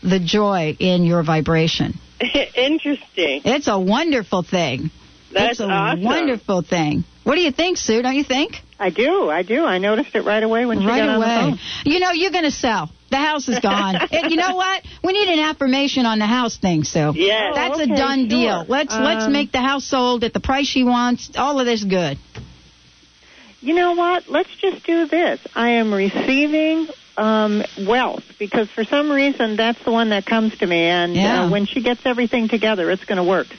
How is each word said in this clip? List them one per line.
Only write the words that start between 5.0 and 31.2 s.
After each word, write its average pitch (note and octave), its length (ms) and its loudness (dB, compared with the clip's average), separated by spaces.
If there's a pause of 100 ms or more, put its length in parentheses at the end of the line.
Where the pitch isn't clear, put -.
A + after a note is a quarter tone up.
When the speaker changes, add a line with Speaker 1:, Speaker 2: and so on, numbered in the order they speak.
Speaker 2:
That's G#3 200 0
Speaker 1:
It's A#3+ 60 -8
a G#3+ 100 -2
Speaker 2:
awesome. G3 340 0
Speaker 1:
wonderful A#3+ 580 0
thing. D#3+ 420 -2 (200)
What C4 120 2
do F4+ 60 2
you D#4 100 2
think, F4 260 0
Sue? A3+ 240 0
Don't B3+ 140 0
you C#4+ 80 0
think? C#4 340 -2 (220)
Speaker 3:
I G3 120 0
do. C4 380 2
I D#3+ 120 0
do. A#3 240 0
I F3+ 140 0
noticed G#3+ 360 -2
it G#3 100 2
right G#3+ 180 0
away A3+ 220 0
when A3+ 140 0
she F#3+ 80 0
Speaker 1:
Right A#3+ 120 2
Speaker 3:
got D4 100 2
on A3 100 2
the A3+ 60 2
Speaker 1:
away. A#3 260 2
Speaker 3:
phone. - 80 -4 (260)
Speaker 1:
You D#4 140 2
know, F4+ 120 2
you're F4 200 0
gonna D#4+ 200 0
sell. G3 400 -2 (180)
The C4 80 0
house D4 320 -2
is B3 100 0
gone. G3+ 360 0
Speaker 3:
<laughs> D4 160 -2
Speaker 1:
It, D#4+ 200 0
you D#4+ 60 0
know F#4 180 0
what? F#4+ 280 -2 (200)
We F#4 100 0
need G4+ 160 2
an D#4+ 100 2
affirmation C#4 680 0
on A3 140 0
the G#3+ 80 0
house A#3 300 0
thing, E3+ 260 2
Sue. D3+ 320 0
Speaker 2:
Yes. G3 400 0
Speaker 1:
That's D4 220 -2
Speaker 3:
Oh, - 20 -2
Speaker 1:
a D#4 40 0
Speaker 3:
okay, D4 120 2
Speaker 1:
done C4+ 260 0
Speaker 3:
sure. A3+ 80 0
Speaker 1:
deal. A3 380 0
Let's, C4+ 260 0
let's A3 320 0
Speaker 3:
Um, C#4 80 2
Speaker 1:
make C#4+ 180 -2
the B3+ 100 0
house C4+ 240 -2
sold B3 380 0
at A#3 100 -4
the G3+ 60 -2
price C#4 280 0
she C4 160 0
wants. A#3+ 520 0
All C4+ 240 0
of B3+ 60 2
this A3+ 180 0
good. F3 340 0 (1400)
Speaker 3:
You C4 120 -2
know F4 200 2
what? F4 360 0
Let's D#4 280 -2
just - 280 -4
do E4+ 220 0
this. D#4+ 320 0 (160)
I A#3 160 0
am A3+ 220 2
receiving, D4+ 960 0 (300)
um, G#3+ 460 0 (240)
wealth, A#3+ 360 0 (140)
because G#3 320 -2
for A3+ 140 -4
some D4 280 0
reason C4+ 440 0
that's A3+ 280 0
the A#3+ 80 -2
one A3+ 180 2
that G3+ 160 0
comes A3 340 0
to G3 80 0
me, E3+ 160 2
and, F3 320 0
Speaker 1:
Yeah. G3+ 300 2